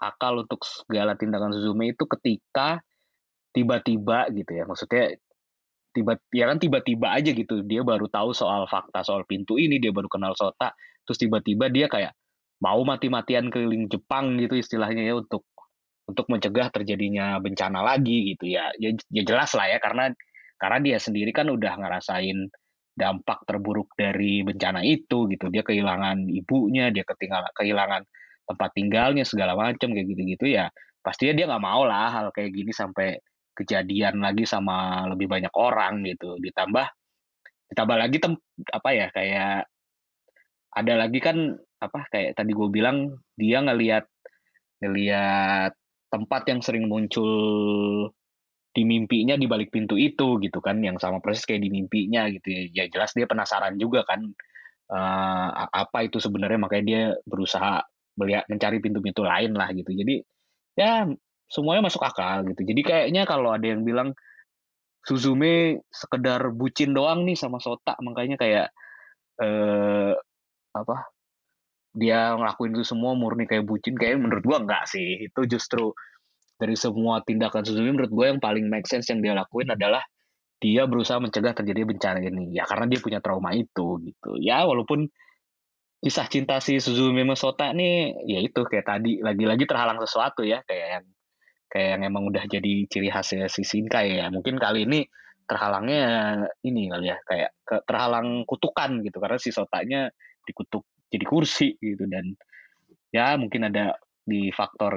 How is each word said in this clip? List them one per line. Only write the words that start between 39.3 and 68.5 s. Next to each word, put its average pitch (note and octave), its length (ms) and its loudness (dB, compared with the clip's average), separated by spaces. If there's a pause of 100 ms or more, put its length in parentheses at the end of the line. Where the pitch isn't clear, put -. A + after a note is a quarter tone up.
ada A2+ 220 2
lagi A2+ 260 2
kan, D#3+ 320 2 (240)
apa, C#3 320 -8
kayak G2+ 240 -2
tadi G#2+ 160 0
gue G#2 220 0
bilang, C3+ 480 0 (180)
dia A#2 240 4
ngelihat, A2+ 460 2 (760)
ngelihat G2 920 0 (340)
tempat A2+ 400 -2
yang B2 140 0
sering A2+ 260 0
muncul A2 400 0 (1400)
di A#2+ 80 2
mimpinya A2+ 560 2
di C3+ 80 2
balik G#2+ 240 0
pintu G#2+ 240 -2
itu C3 480 2
gitu F#2+ 160 -4
kan, G#2 240 0
yang F#2 160 -2
sama F#2 240 -2
persis G#2+ 240 -2
kayak G#2+ 160 0
di G2 80 0
mimpinya G#2 560 0
gitu G2 240 -6
ya. F#2 120 -4 (200)
Ya - 80 -2
jelas F#2+ 240 -2
dia A#2+ 160 0
penasaran G2+ 480 -2
juga A#2 240 2
kan, G#2+ 320 -4 (560)
eh, F#2+ 580 0 (140)
a-, F2+ 80 -6
apa - 320 -2
itu A2 160 -2
sebenarnya, G2+ 400 0
makanya G2+ 260 0
dia A2+ 180 2 (200)
berusaha F#2+ 640 -2 (320)
melihat, G2+ 320 0
mencari G#2+ 320 0
pintu-pintu G#2 400 -2
lain G2 320 2
lah F#2+ 160 0
gitu. F#2 240 -4
Jadi, G#2+ 320 0 (480)
ya A3 320 4 (400)
semuanya E3 400 2
masuk - 160 -2
akal F#2+ 480 0
gitu. F#2 160 -4
Jadi A2+ 160 2
kayaknya D#3+ 480 4
kalau B2 240 2
ada A2 80 0
yang A2 240 0
bilang B2 240 0 (960)
Suzume C#3+ 880 2
sekedar B2+ 560 0
bucin C3+ 460 0
doang D#3+ 320 4
nih F3 100 0
sama B2 240 -4
Sota, - 400 -4
makanya B2 320 -4
kayak, G#2+ 400 2 (640)